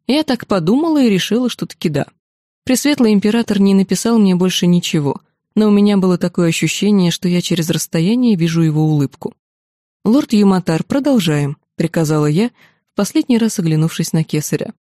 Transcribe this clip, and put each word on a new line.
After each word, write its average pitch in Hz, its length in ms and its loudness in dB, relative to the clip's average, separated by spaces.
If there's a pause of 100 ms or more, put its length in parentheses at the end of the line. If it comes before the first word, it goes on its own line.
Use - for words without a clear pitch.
Я 302 160 0
так - 240 -4
подумала 262 520 0
и 247 80 4
решила, 214 400 -2
что - 160 -10
таки - 240 -6
да. 143 180 -4 (580)
Пресветлый 254 480 2
император 208 480 0
не 196 120 4
написал 196 460 0
мне 190 160 4
больше 180 320 0
ничего, 175 540 0 (340)
но 214 140 2
у - 20 4
меня 202 260 4
было 185 220 2
такое 175 300 -2
ощущение, 180 640 0
что - 160 -4
я 175 120 0
через 175 300 -4
расстояние 208 640 0
вижу 165 280 0
его 156 200 0
улыбку. 151 500 -2 (720)
«Лорд 269 280 0
Юматар, 190 500 2
продолжаем», 170 720 -2 (200)
приказала 156 500 -2
я, 175 220 0
в - 480 -20
последний 233 420 0
раз 220 220 -2
оглянувшись 160 520 -2
на 160 120 0
кесаря. - 500 -6 (140)